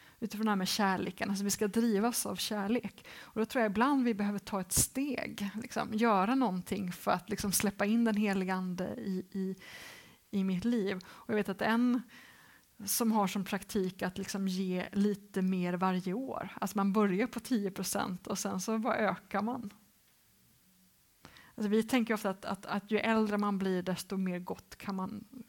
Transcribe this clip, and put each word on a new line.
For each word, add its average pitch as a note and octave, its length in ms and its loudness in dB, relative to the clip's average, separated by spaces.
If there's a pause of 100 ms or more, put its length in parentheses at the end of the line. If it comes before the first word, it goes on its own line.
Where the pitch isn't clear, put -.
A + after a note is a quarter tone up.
(200)
Utifrån G#3+ 260 -4
det G#3+ 60 4
här G3+ 40 2
med F#3 120 0
kärleken. G3 640 0
Alltså, G3 140 -2
vi G3+ 80 0
ska G#3+ 160 0
drivas A3+ 580 2
av G3+ 100 -4
kärlek. G#3 720 -2 (140)
Och - 180 -8
då A3 60 2
tror B3 160 0
jag G#3+ 100 2
ibland C4 320 4
vi A#3+ 100 4
behöver G3+ 260 -2
ta F#3+ 220 -4
ett F3+ 100 -8
steg. - 760 -2 (120)
Liksom, - 320 -4
göra G#3+ 420 4
någonting F#3+ 560 0
för G3+ 200 -2
att, F3 180 -2
liksom, G3+ 220 -2
släppa G3+ 340 0
in A#3 180 4
den A3 120 4
heliga F#3+ 380 2
ande F#3 320 -2
i, G3 460 -4
i, F#3+ 240 -2 (760)
i F#3+ 120 0
mitt F#3+ 220 0
liv. G3+ 400 0
Och - 240 -14
jag A3 60 0
vet G#3 140 0
att F#3+ 120 -4
en A#3+ 400 4 (840)
som A3 260 2
har G#3 160 4
som F#3+ 160 -2
praktik F#3 580 -2
att, F#3 160 -4
liksom, G3 300 -2
ge F#3 440 0
lite G3+ 500 0
mer F#3 320 2
varje F#3 400 0
år. B3+ 360 -6 (120)
Alltså, G#3 160 -2
man G3 160 4
börjar G#3 340 4
på A#3+ 120 -6
tio G3+ 320 0
procent F#3+ 560 -4
och G3 120 -2
sen F#3+ 220 -2
så A3 160 -2
bara A3+ 200 0
ökar G3 440 0
man. G#3 320 -4 (1800)
Alltså, G#3+ 140 0
vi A3 140 6
tänker A3+ 300 2
ofta G#3+ 160 -2
att, F#3+ 160 -6
att, G3 200 -6
att G3+ 260 -4
ju G#3+ 60 4
äldre G#3+ 400 2
man G#3 200 0
blir, F#3 260 0
desto F#3 340 -4
mer F3+ 220 -2
gott - 360 -10
kan G3 200 -8
man, F#3+ 300 -6 (240)